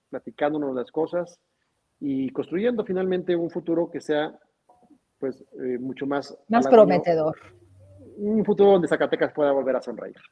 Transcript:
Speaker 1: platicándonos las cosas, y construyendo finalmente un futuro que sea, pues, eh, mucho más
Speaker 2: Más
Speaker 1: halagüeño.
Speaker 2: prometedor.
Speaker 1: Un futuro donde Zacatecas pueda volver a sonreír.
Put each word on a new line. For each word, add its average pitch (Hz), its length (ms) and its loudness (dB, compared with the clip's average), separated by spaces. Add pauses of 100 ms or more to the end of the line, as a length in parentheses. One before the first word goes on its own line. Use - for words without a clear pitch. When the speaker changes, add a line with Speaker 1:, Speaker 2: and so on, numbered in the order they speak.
Speaker 1:
platicándonos 143 640 -4
las 120 160 -6
cosas, 165 480 -6 (600)
y 135 320 -4
construyendo 208 520 -4
finalmente 180 520 -2
un 170 140 -2
futuro 165 400 -2
que 135 120 -10
sea, 151 360 -2 (800)
pues, 131 240 -8 (200)
eh, 127 160 -4
mucho 131 260 -8
más 139 320 -6 (100)
Speaker 2:
Más 233 180 2
Speaker 1:
halagüeño. 135 40 0
Speaker 2:
prometedor. 175 640 6 (840)
Speaker 1:
Un 208 280 0
futuro 202 260 6
donde 180 160 4
Zacatecas 156 460 0
pueda 143 180 2
volver 131 240 0
a 117 60 -2
sonreír. - 340 -12 (160)